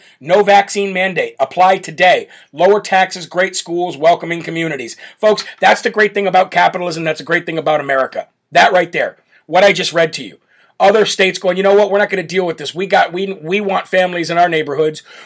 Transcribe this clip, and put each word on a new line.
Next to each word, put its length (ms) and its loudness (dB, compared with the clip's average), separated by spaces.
No 220 2
vaccine 500 2
mandate. 480 -4
Apply 380 2
today. 500 0
Lower 300 2
taxes, 460 -2
great 280 -4
schools, 400 -6
welcoming 460 0
communities." 560 -8
Folks, 260 2
that's 240 2
the 80 -2
great 240 0
thing 100 -2
about 240 2
capitalism. 540 -2
That's 180 -4
a 20 -16
great 220 -2
thing 140 -4
about 200 0
America. 480 -2
That 220 4
right 180 2
there, 260 -4
what 180 2
I 80 6
just 220 -4
read 200 2
to 100 -10
you, 160 -16
other 260 4
states 340 -2
going, 180 -2
"You 60 -2
know 120 4
what? 160 4
We're 80 2
not 100 0
gonna 140 -4
deal 220 -4
with 120 -6
this. 160 -10
We 140 -6
got, 260 2
we, 200 -6
we 280 -4
want 260 -4
families 420 -2
in 80 0
our 120 4
neighborhoods. 540 -2